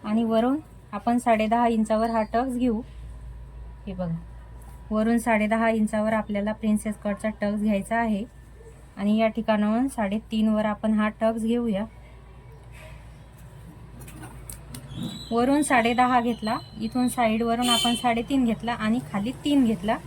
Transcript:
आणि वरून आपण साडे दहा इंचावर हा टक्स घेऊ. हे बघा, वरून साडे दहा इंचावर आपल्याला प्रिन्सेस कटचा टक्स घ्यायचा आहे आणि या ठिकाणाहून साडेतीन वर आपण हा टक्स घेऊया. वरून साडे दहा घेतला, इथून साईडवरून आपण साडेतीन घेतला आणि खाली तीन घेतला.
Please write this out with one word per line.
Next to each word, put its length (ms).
आणि 200
वरून 340
आपण 260
साडे 280
दहा 220
इंचावर 420
हा 120
टक्स 340
घेऊ. 240
हे 80
बघा, 220
वरून 280
साडे 280
दहा 240
इंचावर 420
आपल्याला 400
प्रिन्सेस 460
कटचा 300
टक्स 340
घ्यायचा 340
आहे 280
आणि 200
या 120
ठिकाणाहून 600
साडेतीन 600
वर 160
आपण 280
हा 160
टक्स 340
घेऊया. 420
वरून 320
साडे 320
दहा 260
घेतला, 360
इथून 280
साईडवरून 600
आपण 260
साडेतीन 500
घेतला 280
आणि 260
खाली 200
तीन 200
घेतला. 320